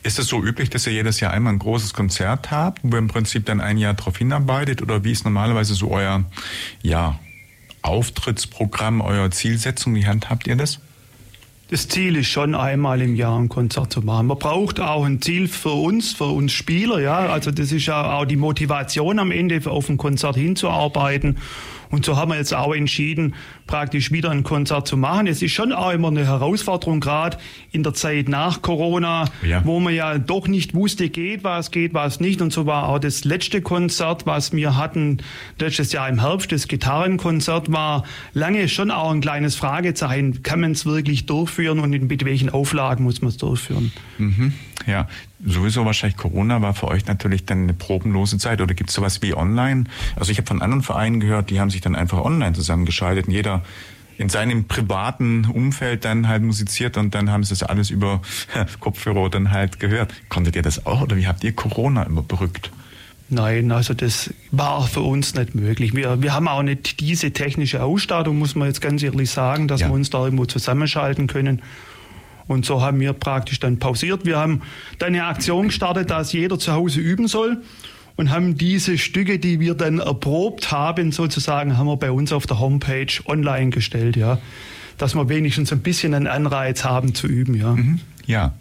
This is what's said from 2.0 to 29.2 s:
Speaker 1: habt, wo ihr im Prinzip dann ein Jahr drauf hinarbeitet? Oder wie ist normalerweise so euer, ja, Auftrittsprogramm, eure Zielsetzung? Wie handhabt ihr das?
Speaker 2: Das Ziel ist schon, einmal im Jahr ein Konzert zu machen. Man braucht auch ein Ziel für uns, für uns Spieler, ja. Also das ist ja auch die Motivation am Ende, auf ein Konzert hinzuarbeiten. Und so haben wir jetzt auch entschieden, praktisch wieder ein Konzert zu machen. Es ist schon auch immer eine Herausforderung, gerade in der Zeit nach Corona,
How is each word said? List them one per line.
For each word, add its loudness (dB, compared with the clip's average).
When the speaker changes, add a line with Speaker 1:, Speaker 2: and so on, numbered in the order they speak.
Speaker 1:
habt, 0
wo 2
ihr 2
im 2
Prinzip 0
dann 0
ein 0
Jahr 2
drauf -4
hinarbeitet? 2
Oder 0
wie 2
ist -4
normalerweise 2
so 0
euer, 2
ja, 0
Auftrittsprogramm, -2
eure 2
Zielsetzung? 0
Wie 4
handhabt 0
ihr 2
das? 0
Speaker 2:
Das -2
Ziel 0
ist 2
schon, 0
einmal 2
im 2
Jahr 2
ein 2
Konzert 0
zu 0
machen. 2
Man 2
braucht 0
auch 0
ein 2
Ziel 0
für -4
uns, 0
für -4
uns 0
Spieler, 0
ja. 2
Also 0
das 0
ist 0
ja 0
auch 0
die 2
Motivation 0
am 2
Ende, 2
auf -2
ein 2
Konzert 0
hinzuarbeiten. 2
Und 2
so 2
haben 2
wir 0
jetzt -2
auch 0
entschieden, 0
praktisch -2
wieder 0
ein 0
Konzert 0
zu 0
machen. 2
Es 0
ist 0
schon 0
auch 0
immer 2
eine 2
Herausforderung, 0
gerade -2
in 0
der 0
Zeit 0
nach 0
Corona, 0